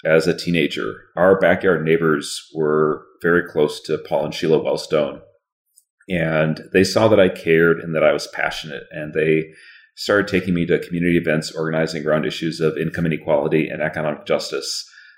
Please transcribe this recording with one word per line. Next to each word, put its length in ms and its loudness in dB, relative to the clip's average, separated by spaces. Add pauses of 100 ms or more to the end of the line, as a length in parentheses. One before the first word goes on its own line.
as 240 2
a 80 2
teenager. 680 -2 (120)
Our 240 6
backyard 460 2
neighbors 680 0
were 520 0 (160)
very 260 2
close 340 0
to 160 -4
Paul 280 -2
and 80 -6
Sheila 260 2
Wellstone, 600 -2 (840)
and 540 0 (100)
they 120 4
saw 240 2
that 120 6
I 100 6
cared 500 2
and 160 -6
that 80 2
I 100 6
was 140 -6
passionate, 640 -8
and 220 -12
they 360 0 (460)
started 320 0
taking 260 -2
me 140 -2
to 120 2
community 380 0
events 340 -2
organizing 540 -4
around 200 0
issues 340 -6
of 180 0
income 300 -4
inequality 640 0
and 120 -8
economic 460 -6
justice. 600 -4 (300)